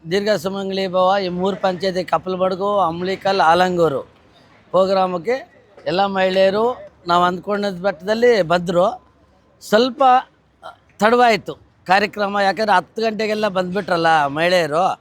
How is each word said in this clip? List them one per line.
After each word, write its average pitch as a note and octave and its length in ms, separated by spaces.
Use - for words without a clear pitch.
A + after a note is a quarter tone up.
ದೀರ್ಘ G3+ 200
ಸುಮಂಗಲಿ F#3+ 400
ಭವ, F#3 160
ಈ - 20
ಮೂರು F#3+ 240
ಪಂಚಾಯತಿ F#3 380
ಕಪ್ಪಲಬಡ್ಗು, F#3 580
ಅಂಬ್ಲಿಕಲ್, F#3 520
ಆಲಂಗೂರು E3+ 520
ಪ್ರೋಗ್ರಾಮಕ್ಕೆ F#3 640
ಎಲ್ಲ F3+ 100
ಮಹಿಳೆಯರು F#3+ 480
ನಾವು F3 180
ಅಂದ್ಕೊಂಡಿದ್ದ G3 580
ಮಟ್ಟದಲ್ಲಿ G#3+ 460
ಬಂದರು. F3 340
ಸ್ವಲ್ಪ A#3+ 340
ತಡವಾಯ್ತು A3+ 520
ಕಾರ್ಯಕ್ರಮ, G3+ 480
ಯಾಕಂದ್ರೆ G3+ 300
ಹತ್ತು F3 280
ಗಂಟೆಗೆಲ್ಲ G#3+ 420
ಬಂದ್ಬಿಟ್ರಲ್ಲ F3+ 520
ಮಹಿಳೆಯರು. E3+ 480